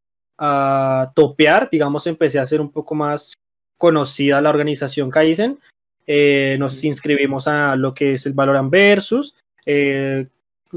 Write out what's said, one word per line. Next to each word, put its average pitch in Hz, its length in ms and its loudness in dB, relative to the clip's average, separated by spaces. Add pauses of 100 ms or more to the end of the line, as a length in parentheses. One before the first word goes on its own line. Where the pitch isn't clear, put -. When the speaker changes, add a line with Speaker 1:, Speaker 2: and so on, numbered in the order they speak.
(380)
Speaker 1:
a 135 800 0
topear, 156 560 2
digamos, 147 360 -2
empecé 151 320 -2
a 131 60 -2
ser 151 160 -2
un 143 100 -8
poco 151 240 -10
más 147 380 -6 (440)
conocida 143 640 2
la 151 80 2
organización 147 640 -2
Kaizen. 165 480 0 (480)
Eh, 143 520 2
nos 131 200 -4
Speaker 2:
Ujú. 151 80 -4
Speaker 1:
inscribimos 139 600 -2
a 147 280 0
lo 131 180 -2
que 139 200 -2
es 135 120 -6
el 139 80 -4
Valorant 135 380 0
Versus, 202 640 2 (300)
eh, 135 640 -2 (500)